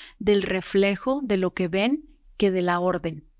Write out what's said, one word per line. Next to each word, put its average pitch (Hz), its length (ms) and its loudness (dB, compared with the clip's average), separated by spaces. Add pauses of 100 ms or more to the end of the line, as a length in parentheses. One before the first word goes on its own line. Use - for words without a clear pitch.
(180)
del 202 240 2
reflejo 196 800 0
de 208 140 0
lo 185 180 0
que 180 140 -2
ven 226 400 -2 (300)
que 202 120 4
de 185 120 0
la 175 180 0
orden, 170 480 -4 (120)